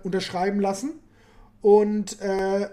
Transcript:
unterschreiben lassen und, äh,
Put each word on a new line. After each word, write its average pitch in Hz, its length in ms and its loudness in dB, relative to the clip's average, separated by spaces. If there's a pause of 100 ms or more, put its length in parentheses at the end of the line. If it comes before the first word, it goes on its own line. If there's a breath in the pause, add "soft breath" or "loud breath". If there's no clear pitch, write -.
unterschreiben 190 560 -4
lassen 202 360 -2 (680 soft breath)
und, 208 580 4
äh, 196 520 -2